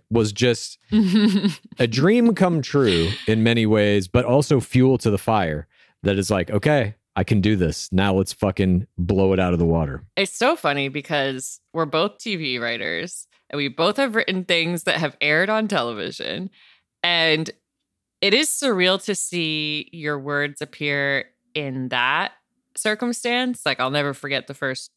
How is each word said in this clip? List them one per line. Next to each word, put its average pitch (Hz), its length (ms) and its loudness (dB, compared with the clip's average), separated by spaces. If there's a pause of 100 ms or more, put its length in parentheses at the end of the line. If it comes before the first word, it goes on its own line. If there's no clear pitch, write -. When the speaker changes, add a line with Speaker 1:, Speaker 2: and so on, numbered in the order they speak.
Speaker 1:
was 110 240 2
just 120 520 -2
Speaker 2:
<laughs> 202 920 2
Speaker 1:
a 127 80 4
dream 202 460 4
come 170 300 2
true 95 460 2 (180)
in 110 160 2
many 117 240 4
ways, 104 400 2
but 123 180 2
also 135 340 4
fuel 127 380 4
to 113 140 0
the 98 80 0
fire 85 480 -2 (340)
that 98 160 0
is 98 140 -2
like, 95 180 0
"Okay, 110 460 0 (200)
I 104 80 0
can 107 180 2
do 107 140 4
this. 85 360 -2
Now 95 240 2
let's 95 180 0
fucking 92 540 0 (100)
blow 95 360 2
it 92 60 2
out 90 140 2
of 85 60 0
the 85 60 4
water." 80 380 0 (120)
Speaker 2:
It's 196 200 -4
so 285 200 0
funny 143 340 -2
because 135 680 -4 (140)
we're 160 120 -2
both 165 320 -2
T 208 200 -6
V 135 200 -4
writers 117 680 -6 (240)
and 143 60 -6
we 143 100 -2
both 165 300 0
have 262 180 -2
written 185 300 -2
things 170 400 -2
that 170 120 0
have 160 240 -4
aired 160 300 0
on 220 160 -2
television. 120 840 -6 (540)
And 160 480 0 (680)
it 196 140 2
is 294 160 2
surreal 190 560 0
to 208 80 -2
see 156 800 -4
your 151 260 -6
words 143 420 -4
appear 143 640 -2 (300)
in 131 340 -6
that 127 440 0 (420)
circumstance. 240 920 -4
Like, 139 140 0
I'll 131 100 0
never 143 240 0
forget 139 320 -6
the 143 80 -14
first - 440 -8